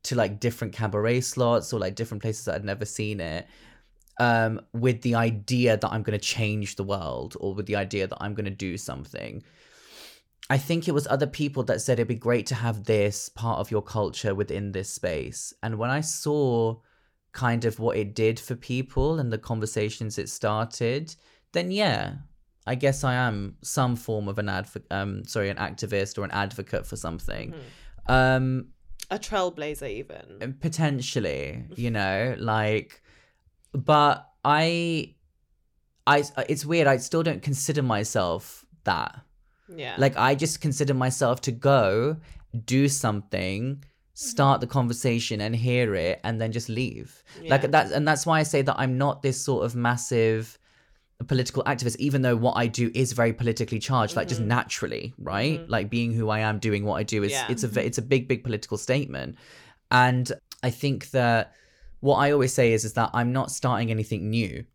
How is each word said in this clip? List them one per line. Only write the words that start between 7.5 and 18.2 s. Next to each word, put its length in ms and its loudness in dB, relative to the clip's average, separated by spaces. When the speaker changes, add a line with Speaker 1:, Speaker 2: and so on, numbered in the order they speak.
Speaker 1:
with 140 -6
the 100 0
idea 300 -2
that 140 -8
I'm 120 -6
gonna 160 -4
do 280 -6
something. 680 -10
I 80 4
think 300 0
it 60 0
was 140 0
other 200 2
people 360 -2
that 180 -2
said 180 2
it'd 100 2
be 60 0
great 320 0
to 80 -2
have 300 -2
this 440 2
part 300 -4
of 120 -4
your 100 0
culture 540 -2
within 380 -2
this 160 -6
space. 640 -6
And 140 -4
when 120 -2
I 120 0
saw 760 0
kind 320 0
of 160 0
what 160 0
it 200 -2
did 260 2